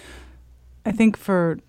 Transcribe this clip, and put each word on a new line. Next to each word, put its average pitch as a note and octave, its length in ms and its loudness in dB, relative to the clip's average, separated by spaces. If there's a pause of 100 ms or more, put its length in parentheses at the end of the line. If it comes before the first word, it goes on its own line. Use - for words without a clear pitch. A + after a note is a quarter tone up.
(880)
I G#3+ 60 -2
think A3 240 2
for E3+ 420 0 (100)